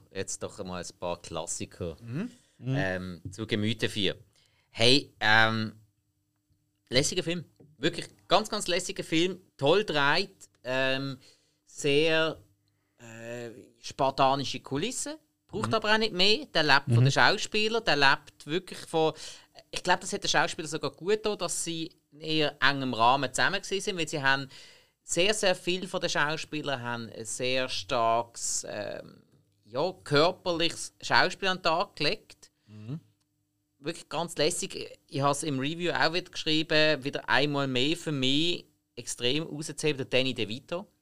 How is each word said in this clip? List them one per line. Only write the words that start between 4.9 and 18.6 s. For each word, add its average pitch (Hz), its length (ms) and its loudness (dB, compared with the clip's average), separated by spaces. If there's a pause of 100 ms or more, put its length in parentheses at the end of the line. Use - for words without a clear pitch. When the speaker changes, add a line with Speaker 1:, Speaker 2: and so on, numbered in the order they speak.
Speaker 1:
ähm, 110 540 4 (1160)
lässiger 147 340 2
Film. 165 220 -4 (320)
Wirklich 170 300 -4 (200)
ganz, 208 220 4
ganz 208 180 -6
lässiger 180 360 -4
Film. 170 360 0 (180)
Toll 170 280 4
gedreht. 151 640 0 (140)
Ähm, 131 540 -2 (480)
sehr, 160 760 2 (580)
äh, 117 500 -12 (300)
spartanische 135 800 0
Kulisse. 254 600 -6 (280)
Braucht 214 220 -6
Speaker 2:
Mhm. 233 60 2
Speaker 1:
aber 214 180 2
auch 220 40 4
nicht 214 160 0
mehr. 214 340 2
Der 160 160 0
lebt 143 220 6
von 120 100 4
Speaker 3:
Mhm. 120 100 8
Speaker 1:
den 135 60 4
Schauspielern, 214 760 2
der 160 100 4
lebt 143 500 2
wirklich 180 340 -6